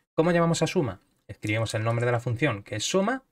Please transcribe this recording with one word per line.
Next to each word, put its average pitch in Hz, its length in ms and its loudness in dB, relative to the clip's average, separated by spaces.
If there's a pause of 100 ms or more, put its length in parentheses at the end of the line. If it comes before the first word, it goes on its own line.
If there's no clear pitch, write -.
(140)
¿Cómo 165 180 2
llamamos 170 300 4
a 156 60 2
suma? 127 320 -2 (280)
Escribimos 107 480 -2
el 107 80 -2
nombre 117 220 0
de 123 60 2
la 117 80 0
función, 117 440 -2
que - 120 -12
es 104 80 -6
suma 220 480 0